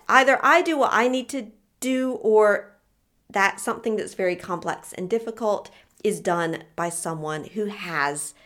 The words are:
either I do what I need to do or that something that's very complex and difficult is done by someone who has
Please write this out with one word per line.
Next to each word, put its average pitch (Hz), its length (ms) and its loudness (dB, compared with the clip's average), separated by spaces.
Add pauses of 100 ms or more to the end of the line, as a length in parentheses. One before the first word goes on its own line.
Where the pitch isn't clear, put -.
either 262 340 4
I 320 220 6
do 311 160 0
what 247 120 2
I 233 160 2
need 254 220 -2
to 254 220 -8 (280)
do 254 420 -2
or 214 540 4 (540)
that 196 300 2
something 220 380 -4
that's - 180 -6
very 180 200 0
complex 175 580 -6
and 185 140 -8
difficult 226 640 -2 (340)
is 185 160 0
done 170 440 -2 (120)
by 170 140 -2
someone 156 540 -6
who 208 220 -6
has 156 680 -4 (120)